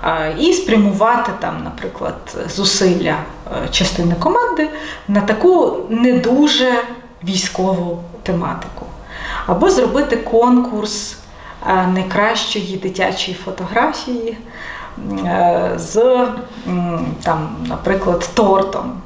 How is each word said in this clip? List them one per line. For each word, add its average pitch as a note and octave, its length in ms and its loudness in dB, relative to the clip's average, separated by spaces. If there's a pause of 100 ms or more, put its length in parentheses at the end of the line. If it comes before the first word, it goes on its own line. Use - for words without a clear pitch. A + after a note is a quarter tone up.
Е, D#3+ 340 -2
і E4 140 4
спрямувати A3 880 4
там, E3+ 140 -4 (100)
наприклад, - 720 -8 (200)
зусилля, F3+ 600 2 (480)
е, - 60 -6
частини E3+ 440 2
команди D#4+ 540 2 (400)
на G3+ 120 4
таку D4 560 4 (120)
не A#3+ 240 2
дуже B3+ 720 4 (400)
військову F3+ 800 -2 (200)
тематику. - 640 -4 (600)
Або G#3+ 240 4
зробити B3+ 460 4
конкурс, A3+ 1000 2 (520)
е, F#3 180 2
найкращої F#3+ 920 0
дитячої F#3+ 680 -2
фотографії, A3+ 920 -4 (840)
е, F3+ 520 2
з, - 200 -2 (720)
м, F3 380 -2 (160)
там, D#3 260 0 (180)
наприклад, F#3 680 0
тортом. G3 580 2 (120)